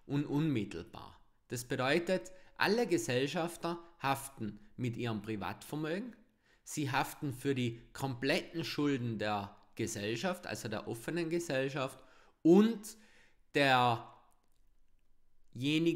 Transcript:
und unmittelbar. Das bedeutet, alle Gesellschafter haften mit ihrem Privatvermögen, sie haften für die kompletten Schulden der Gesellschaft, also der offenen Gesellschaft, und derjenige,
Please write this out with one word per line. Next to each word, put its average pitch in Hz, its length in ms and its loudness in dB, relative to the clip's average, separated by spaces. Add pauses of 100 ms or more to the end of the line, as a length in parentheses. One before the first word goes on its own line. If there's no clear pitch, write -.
und 143 180 0
unmittelbar. 135 960 -2 (280)
Das 120 160 -6
bedeutet, 170 680 0 (240)
alle 220 300 2
Gesellschafter 170 920 0 (200)
haften 120 600 -4 (180)
mit 120 200 -2
ihrem 113 260 -4
Privatvermögen, 151 920 -6 (480)
sie 143 260 -4
haften 139 440 -2
für 139 200 -2
die 123 260 -2 (120)
kompletten 139 720 -2
Schulden 123 540 0
der 104 380 -2 (180)
Gesellschaft, 117 720 -4
also 107 220 -6
der 107 200 -6
offenen 156 400 -4
Gesellschaft, 139 720 -2 (400)
und 208 540 6 (580)
derjenige, 127 520 6 (1900)